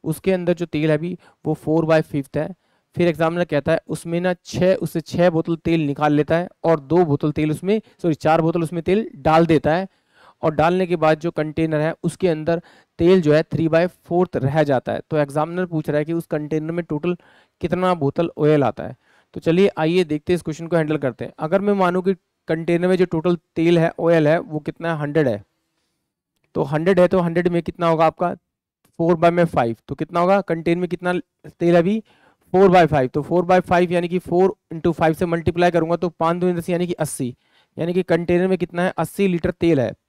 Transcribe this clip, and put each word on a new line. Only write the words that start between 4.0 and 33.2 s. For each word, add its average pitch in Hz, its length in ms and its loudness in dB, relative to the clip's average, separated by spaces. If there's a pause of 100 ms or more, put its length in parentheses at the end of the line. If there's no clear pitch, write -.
ना 180 120 0 (120)
छः, 185 300 0
उससे 165 260 -6
छः 175 280 0
बोतल 165 260 -2
तेल 165 260 -2
निकाल 147 320 0
लेता 147 240 0
है 180 100 -4 (160)
और 160 160 2
दो 156 260 2
बोतल 151 260 -2
तेल 151 200 -2
उसमें, 196 300 -2 (200)
सॉरी, 170 120 0
चार 156 280 2
बोतल 165 220 -2
उसमें 165 200 -6
तेल 202 220 0 (120)
डाल 156 280 4
देता 156 300 2
है 190 120 -4 (560)
और 160 120 0
डालने 175 320 2
के 175 80 -2
बाद 156 240 2
जो 165 120 -4
कंटेनर 156 500 -2
है 160 120 -2 (100)
उसके 175 240 -2
अंदर 165 340 0 (380)
तेल 180 220 4
जो 147 120 4
है 160 100 4
three 160 260 -2
by 165 160 2 (240)
fourth 175 260 0
रह 139 280 0
जाता 127 300 -2
है। - 160 -6
तो 160 80 -2
एग्जामिनर 151 480 -4
पूछ 165 240 -6
रहा 147 100 -2
है 151 60 -4
कि 165 80 -6
उस 165 120 -6
कंटेनर 156 460 -6
में 170 140 -6
टोटल 170 320 -4 (440)
कितना 180 320 0
बोतल 165 440 -2
ऑयल 151 260 4
आता 113 200 -2
है। 120 120 -12 (380)
तो 170 60 -10
चलिए 175 380 2
आइए 170 260 0
देखते 151 300 -4
हैं, - 20 2
इस 165 60 -4
क्वेश्चन 165 260 -10
को 165 80 -4
हैंडल 151 220 0
करते 127 280 -6
हैं। - 140 -14
अगर 170 220 -2
मैं 202 120 0
मानूँ 185 300 0
कि 190 100 0 (340)
कंटेनर 165 400 -2
में 185 100 2
जो 180 80 4
टोटल 175 320 -2 (180)
तेल 170 240 4
है, 165 200 2
ऑयल 165 280 4
है, 160 120 2
वो 151 200 -8
कितना 165 340 -8
है, 151 80 -6
हंड्रेड 147 260 0
है, 101 160 -4 (1120)
तो 156 80 0
हंड्रेड 160 360 0
है 180 80 6
तो 185 120 2
हंड्रेड 170 280 0
में 170 160 0
कितना 170 240 -4
होगा 165 180 2
आपका 175 300 -2 (640)
four 170 160 2
by 170 160 4
में 175 120 2
five, 127 320 0 (120)
तो 139 80 -10
कितना 170 240 -4
होगा 190 220 2
कंटेनर 170 380 -2
में 180 100 -4
कितना 180 300 -4 (300)
तेल 175 240 0
है 175 60 6
अभी 202 240 0 (500)
four 190 160 6
by 180 160 8
five, 143 240 2
तो 151 140 -4